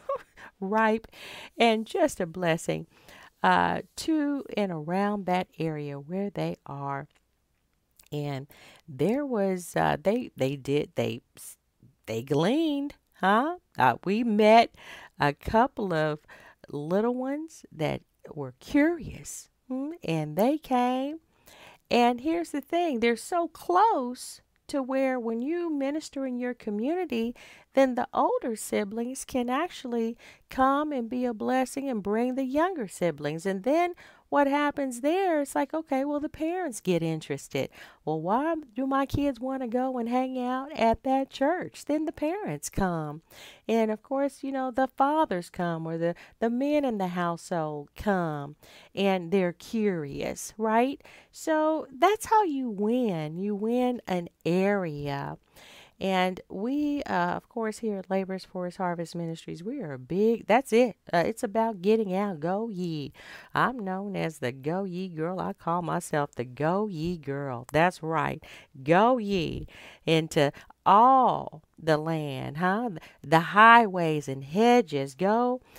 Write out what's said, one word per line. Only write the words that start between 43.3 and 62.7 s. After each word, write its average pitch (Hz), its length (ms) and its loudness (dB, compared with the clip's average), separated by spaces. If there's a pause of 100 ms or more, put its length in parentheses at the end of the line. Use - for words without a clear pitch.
And 220 220 2
of 214 120 -6
course, 277 400 -2
you 269 80 -6
know, 262 200 -4
the 262 180 0
fathers 277 600 0
come 165 360 -4
or 165 120 -4
the, 170 160 0 (240)
the 226 100 0
men 277 380 2
in 233 100 0
the 190 120 0
household 170 840 -4
come 156 640 -2 (380)
and 185 380 0
they're 180 200 4
curious, 165 1040 -4
right? 226 460 2 (280)
So 311 640 0
that's 349 320 2
how 440 180 6
you 269 280 -2
win. 202 640 0
You 202 180 -4
win 240 520 0
an 175 240 -4 (160)
area. 156 880 0 (680)
And 185 460 0
we, 285 560 -2
uh, 175 320 0
of - 120 -10
course, 220 300 -6
here 214 200 -4
at 185 120 -8
Laborers 190 340 -2
for 180 200 -8
His 175 100 -6
Harvest 175 400 -4
Ministries, 165 480 -8
we 254 200 -8
are 156 100 -8
a 127 80 -8
big, 208 480 2
that's 240 240 2
it. 226 240 4 (160)
Uh, 175 60 4
it's 170 260 0
about 226 360 0
getting 208 320 2
out. 190 280 -2
Go 190 300 -2